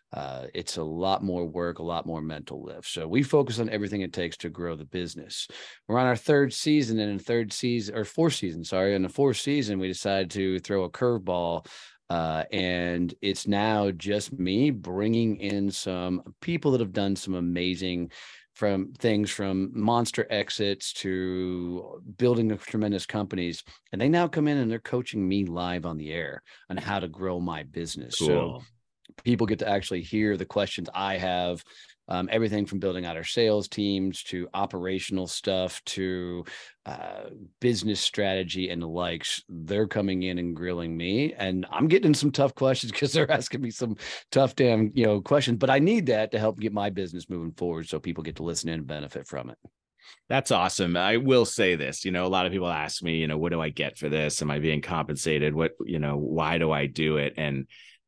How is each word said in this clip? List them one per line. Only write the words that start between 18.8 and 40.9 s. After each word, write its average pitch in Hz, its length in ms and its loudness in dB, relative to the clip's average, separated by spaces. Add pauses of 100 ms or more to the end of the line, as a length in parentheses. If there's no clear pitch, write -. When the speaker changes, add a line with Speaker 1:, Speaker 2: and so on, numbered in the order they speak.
Speaker 1:
things 104 360 2
from 95 420 -2
monster 117 560 2
exits 101 600 -2
to 92 1120 -4 (160)
building 117 320 4
the 104 80 0
tremendous 104 480 -2
companies. 90 580 -4 (300)
And 95 80 -2
they 131 80 4
now 170 180 4
come 156 220 0
in 143 80 2
and 120 120 0
they're 113 100 -2
coaching 117 460 -4
me 98 200 0
live 87 400 -4
on 82 100 -4
the 76 160 -8
air 78 320 -8 (260)
on 92 60 -8
how 98 240 -4
to 90 80 -4
grow 90 320 -4
my 85 240 -4
business. 69 540 -8
So 82 80 0
Speaker 2:
Cool. - 380 2 (600)
Speaker 1:
people 117 240 2
get 104 120 0
to 98 100 -2
actually 95 320 0
hear 107 340 2
the 90 80 -2
questions 92 500 -2
I 95 220 -2
have, 90 480 -2 (440)
um, 90 220 -2
everything 107 360 2
from 98 140 -4
building 90 260 -2
out 85 100 -6
our 82 80 -8
sales 107 460 2
teams 98 540 -2
to 87 300 -6
operational 95 720 -2
stuff 92 580 -2
to, 90 580 -4 (420)
uh, - 440 -10 (320)
business 107 400 2
strategy 92 680 0
and 85 120 -4
the 82 60 -4
likes. 85 600 -4
They're 92 400 -2
coming 95 360 0
in 92 140 -2
and 87 160 -2
grilling 85 440 -4